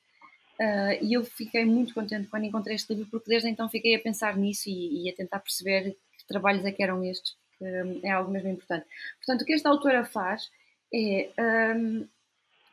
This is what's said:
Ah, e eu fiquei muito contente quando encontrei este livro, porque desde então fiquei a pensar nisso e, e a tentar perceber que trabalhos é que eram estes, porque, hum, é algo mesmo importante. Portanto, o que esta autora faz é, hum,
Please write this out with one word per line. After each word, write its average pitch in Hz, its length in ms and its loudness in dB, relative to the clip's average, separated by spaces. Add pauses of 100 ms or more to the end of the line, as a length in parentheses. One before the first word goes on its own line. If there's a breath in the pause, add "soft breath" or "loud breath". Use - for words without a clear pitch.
(600)
Ah, 202 400 2
e 214 140 2
eu 240 100 4
fiquei 226 400 -2
muito 233 300 4
contente 208 340 -4
quando 214 180 -4
encontrei 214 300 -2
este - 160 -4
livro, 208 200 -4
porque 226 180 -6
desde 226 200 2
então 226 200 -4
fiquei 226 260 4
a 214 40 2
pensar 214 360 -2
nisso 202 320 0
e, 175 380 -4
e 185 60 -4
a - 20 -6
tentar 196 280 -6
perceber 190 540 -2 (220)
que - 100 -20
trabalhos 196 380 2
é 196 60 -2
que 196 100 -4
eram 185 220 0
estes, - 320 -6 (240)
porque, 185 240 -4
hum, 180 200 -6
é 196 60 -2
algo 190 220 0
mesmo 190 180 -2
importante. 180 380 -4 (300 loud breath)
Portanto, 254 260 0
o - 20 -10
que 311 80 2
esta 302 160 4
autora 277 340 4
faz 196 460 -4 (420)
é, 214 380 0 (480)
hum, 226 300 -2 (640)